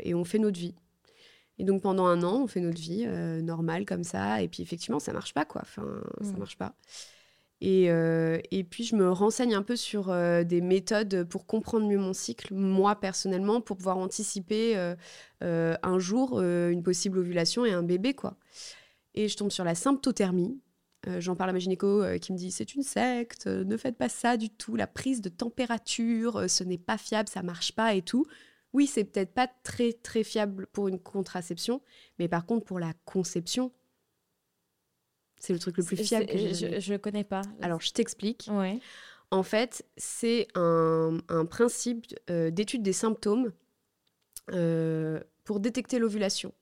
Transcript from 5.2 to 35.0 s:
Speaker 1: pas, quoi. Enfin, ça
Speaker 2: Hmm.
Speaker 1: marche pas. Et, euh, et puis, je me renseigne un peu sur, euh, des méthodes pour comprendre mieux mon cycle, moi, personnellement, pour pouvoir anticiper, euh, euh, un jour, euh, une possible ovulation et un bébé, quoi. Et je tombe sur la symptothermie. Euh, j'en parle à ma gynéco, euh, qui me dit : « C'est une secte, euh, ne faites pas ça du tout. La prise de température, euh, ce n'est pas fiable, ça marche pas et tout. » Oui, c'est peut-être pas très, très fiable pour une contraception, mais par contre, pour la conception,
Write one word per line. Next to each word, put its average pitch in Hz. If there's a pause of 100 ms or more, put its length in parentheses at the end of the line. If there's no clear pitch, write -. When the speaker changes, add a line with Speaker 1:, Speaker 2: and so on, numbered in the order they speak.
Speaker 1:
pas, 311
quoi. -
Enfin, - (380)
ça 202
Speaker 2:
Hmm. 190
Speaker 1:
marche -
pas. - (840)
Et, 185
euh, 165 (140)
et 190
puis, 233
je 233
me 190
renseigne 214
un 196
peu 240
sur, 202
euh, 175
des 175
méthodes 190
pour 175
comprendre 214
mieux 202
mon 190
cycle, -
moi, 190
personnellement, 190
pour 208
pouvoir 185
anticiper, 208
euh, 175 (480)
euh, 165
un 185
jour, 226
euh, 175
une 175
possible 185
ovulation 175
et 220
un 175
bébé, 185
quoi. - (760)
Et 214
je 202
tombe 208
sur 185
la 170
symptothermie. 214 (460)
Euh, 180
j'en 180
parle 185
à -
ma 185
gynéco, 190
euh, 180
qui 175
me 185
dit : « 180
C'est -
une 277
secte, 240
euh, 190
ne 202
faites 247
pas 247
ça 240
du 220
tout. -
La 208
prise 262
de 196
température, 233
euh, 185
ce -
n'est 180
pas 214
fiable, 214
ça 180
marche 175
pas 220
et 185
tout. » 247 (460)
Oui, 285
c'est 226
peut-être 190
pas 254 (140)
très, 233
très -
fiable 202
pour 202
une 185
contraception, 185 (380)
mais 175
par 170
contre, 233
pour 185
la 165 (120)
conception, 190 (1700)